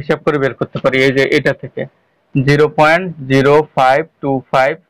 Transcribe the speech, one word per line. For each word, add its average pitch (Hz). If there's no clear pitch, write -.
হিসাব 147
করে 151
বের 131
করতে -
পারি 135
এই 131
যে 135
এটা 139
থেকে 131
zero 143
point 160
zero 139
five 135
two 156
five 139